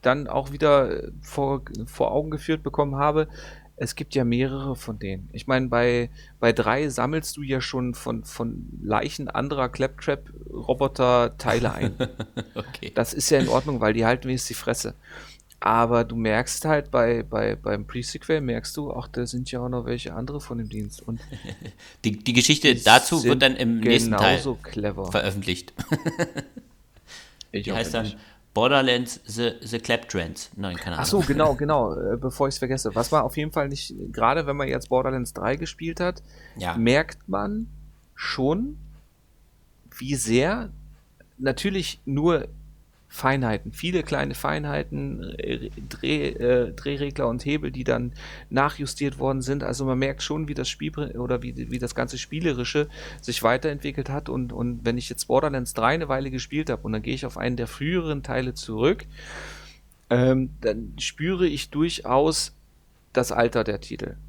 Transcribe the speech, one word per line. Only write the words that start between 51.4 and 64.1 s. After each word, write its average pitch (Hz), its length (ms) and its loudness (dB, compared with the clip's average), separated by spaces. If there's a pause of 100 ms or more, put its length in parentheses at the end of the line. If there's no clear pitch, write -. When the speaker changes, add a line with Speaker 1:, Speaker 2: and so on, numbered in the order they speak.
Speaker 1:
wie, 123 300 -8
wie 123 80 -4
das 117 160 -6
ganze 123 240 -4
Spielerische 147 680 -2 (320)
sich - 240 -4
weiterentwickelt 139 640 0
hat. 147 180 -4
Und, 127 240 -4
und 120 320 -4
wenn 117 140 2
ich - 100 -6
jetzt - 200 -8
Borderlands 135 460 2
drei 120 200 4
eine 160 140 -2
Weile 135 240 -2
gespielt 147 380 -4
habe 117 120 -2
und 110 100 -4
dann 107 100 -2
gehe 117 120 -2
ich 131 100 -6
auf 117 140 -8
einen 120 180 -2
der 117 120 -4
früheren 156 560 -2
Teile 127 300 -2
zurück, 117 520 0 (1040)
ähm, 127 400 4 (100)
dann 110 380 -4
spüre 180 480 0
ich 143 240 -2
durchaus 156 840 2 (600)
das 123 180 2
Alter 117 320 2
der 104 180 -2
Titel. - 360 -10 (120)